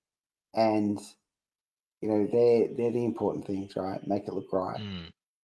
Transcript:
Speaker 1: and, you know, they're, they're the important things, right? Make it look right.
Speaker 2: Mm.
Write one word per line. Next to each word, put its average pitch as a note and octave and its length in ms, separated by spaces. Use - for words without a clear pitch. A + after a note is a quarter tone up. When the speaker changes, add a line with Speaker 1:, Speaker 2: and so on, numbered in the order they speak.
Speaker 1:
and, G#2+ 440
you G#2+ 80
know, G#2+ 240
they're, A#2+ 420
they're A#2 180
the A#2+ 120
important G#2 420
things, G2 300
right? F#2+ 300
Make G#2 200
it F#2+ 80
look G2 180
right. F#2 280
Speaker 2:
Mm. F#2 300